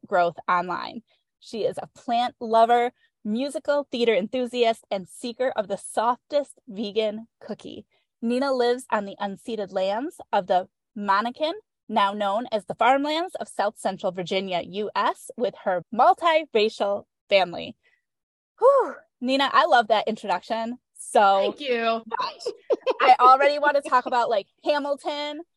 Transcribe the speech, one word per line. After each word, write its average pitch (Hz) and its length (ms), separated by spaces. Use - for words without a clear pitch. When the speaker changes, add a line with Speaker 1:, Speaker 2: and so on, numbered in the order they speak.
Speaker 1:
growth 175 300
online. 180 540
She 214 240
is - 140
a - 100
plant 240 400
lover, 240 540
musical 277 640
theater 233 240
enthusiast, 240 760
and 190 200
seeker 254 480
of 185 100
the 196 100
softest - 920
vegan 214 580
cookie. - 460
Nina 254 300
lives 247 360
on 208 160
the 196 160
unceded 202 520
lands 202 480
of 196 140
the 185 220
Monacan, 226 580
now 202 200
known 208 400
as 208 140
the 185 100
farmlands 294 640
of - 80
South - 280
Central 190 360
Virginia, 185 520
U 190 300
S, 233 420
with 254 180
her 180 180
multiracial 240 1080
family. 175 480
Whew, 466 340
Nina, 262 320
I 285 140
love 240 220
that 214 180
introduction 220 720
so 196 460
Speaker 2:
Thank 202 200
you. 233 460
Speaker 1:
much. - 360
I 554 180
already 269 400
want 294 240
to 311 80
talk 254 160
about, 240 240
like, 202 160
Hamilton 294 760